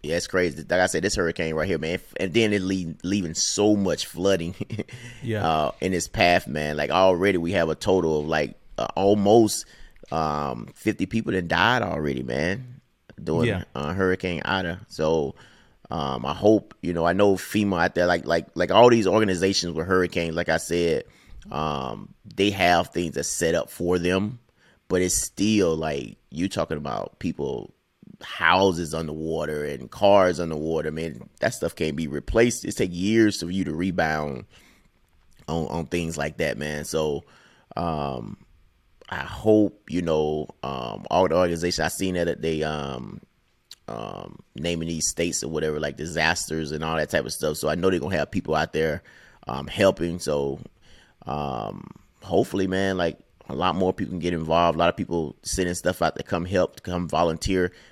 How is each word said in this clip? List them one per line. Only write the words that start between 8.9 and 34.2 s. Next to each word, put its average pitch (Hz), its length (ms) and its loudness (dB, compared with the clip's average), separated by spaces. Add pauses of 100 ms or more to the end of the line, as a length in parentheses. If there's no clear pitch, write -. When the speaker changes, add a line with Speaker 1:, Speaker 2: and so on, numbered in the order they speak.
Speaker 1:
almost, 104 720 6 (440)
um, 73 600 -4
fifty 101 320 -2
people 113 280 -2
that 90 140 -2
died 101 360 2
already, 71 400 -2
man, 90 580 -4 (420)
during 82 260 0
Speaker 2:
Yeah. 92 160 -4 (100)
Speaker 1:
uh, 71 180 -4
Hurricane 92 500 0
Ida. 90 440 -2
So, 78 480 0 (560)
um, 67 340 -4
I 71 80 -4
hope, 104 480 4
you 87 120 -2
know, 82 120 0
I 87 80 4
know 101 220 6
fema 98 480 0
out 90 100 2
there, 87 140 2
like, 87 180 2
like, 82 300 0
like, 87 160 0
all 117 180 10
these 117 160 6
organizations 92 680 2
with 80 120 -4
hurricanes, 87 500 0
like 87 140 -2
I 80 80 2
said, 82 460 0 (480)
um, 65 640 -6 (100)
they 101 240 0
have 87 380 4
things 87 280 -4
that's 71 120 -4
set 82 260 0
up - 160 -2
for 87 300 0
them, 95 400 0 (480)
but 90 140 0
it's 90 120 0
still, 98 600 2
like, 71 420 -6 (140)
you 85 180 -4
talking 80 280 -4
about 55 420 -8
people, 67 520 -6 (500)
houses 87 720 2
underwater 78 720 -4
and 67 240 -8
cars 95 500 6
underwater, 78 520 -2
man, 80 360 -8 (120)
that - 160 0
stuff - 200 -4
can't 78 200 -2
be 78 120 -4
replaced. 113 560 0
It - 100 -6
take 92 200 -2
years 104 460 2
for 85 100 -6
you 92 140 -2
to 82 100 -4
rebound 78 720 -2 (1040)